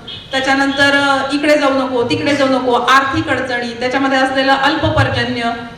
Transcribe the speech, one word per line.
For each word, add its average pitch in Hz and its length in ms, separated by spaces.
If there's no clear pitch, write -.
त्याच्यानंतर, 269 520
अ, 277 520
इकडे 294 220
जाऊ 277 120
नको, 262 340
तिकडे 285 320
जाऊ 285 120
नको, 254 240
आर्थिक 277 580
अडचणी, 240 500
त्याच्यामध्ये 269 380
असलेलं 269 340
अल्प 277 340
पर्जन्य 247 560